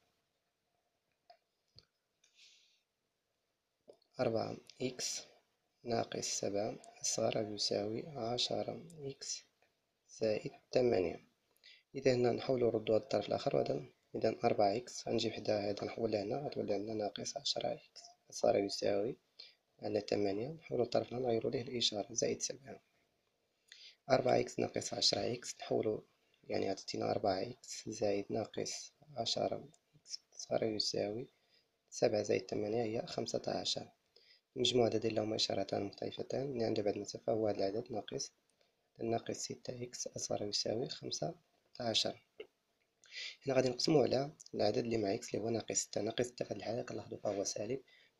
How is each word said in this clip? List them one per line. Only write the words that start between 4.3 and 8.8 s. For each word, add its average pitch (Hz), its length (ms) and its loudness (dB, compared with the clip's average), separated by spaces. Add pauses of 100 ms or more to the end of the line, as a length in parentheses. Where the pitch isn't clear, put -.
إكس - 400 -4 (600)
ناقص - 440 -2
سبعة 107 520 -2 (220)
أصغر - 380 2
أو 107 140 -2
يساوي 107 540 0
عشرة 117 800 -2 (140)